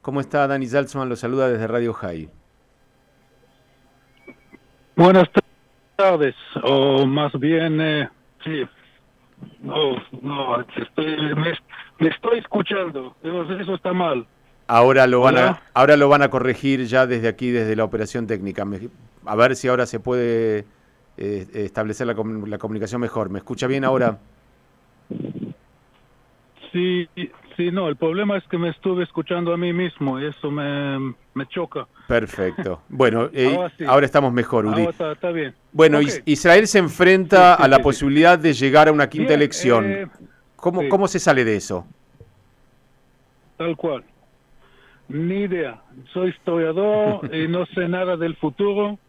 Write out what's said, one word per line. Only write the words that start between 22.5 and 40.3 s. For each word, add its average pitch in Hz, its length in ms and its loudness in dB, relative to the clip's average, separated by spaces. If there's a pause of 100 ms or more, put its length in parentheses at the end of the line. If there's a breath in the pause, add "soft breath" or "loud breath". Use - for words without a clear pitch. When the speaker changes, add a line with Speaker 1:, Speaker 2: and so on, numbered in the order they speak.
Speaker 1:
comunicación 110 420 -8
mejor. 113 300 -6
¿Me 95 100 -8
escucha 127 280 -8
bien 135 180 -4
ahora? 123 340 0 (2500)
Speaker 2:
Sí, 180 360 -2 (480)
sí, 175 160 -4
no, 180 160 -4
el 147 100 -6
problema 196 380 -2
es 185 100 -6
que 180 120 -6
me 170 120 -2
estuve 180 340 -4
escuchando 170 500 -4
a 170 40 -2
mí 175 160 -2
mismo 151 460 -4
y 147 60 -6
eso 151 240 -8
me, 143 640 -6 (220)
me 135 100 -8
choca. 156 400 -8 (220 soft breath)
Speaker 1:
Perfecto. 101 840 -4
Bueno, 120 420 0
eh, - 240 0
Speaker 2:
Ahora 180 220 -4
sí. 170 80 -10
Speaker 1:
ahora 139 220 4
estamos 135 260 0
mejor, 117 320 0
Udi. 110 140 0
Speaker 2:
Ahora 104 100 0
está, 160 220 -6
está 175 180 -6
bien. 156 240 -6 (180)
Speaker 1:
Bueno, 151 280 4
Speaker 2:
Ok. 147 60 2
Speaker 1:
Is-, 143 200 -6
Israel 170 420 6
se 208 120 2
enfrenta 180 720 6
Speaker 2:
Sí, 165 80 6
sí, 143 40 4
Speaker 1:
a 135 40 4
la 135 80 6
Speaker 2:
sí, 135 60 8
sí. - 20 -6
Speaker 1:
posibilidad 143 560 4
de 151 140 2
llegar 135 340 6
a 156 40 6
una 147 160 4
quinta - 200 -4
Speaker 2:
Bien, 147 140 4
Speaker 1:
elección. 120 440 2
Speaker 2:
eh, 98 220 -6 (480)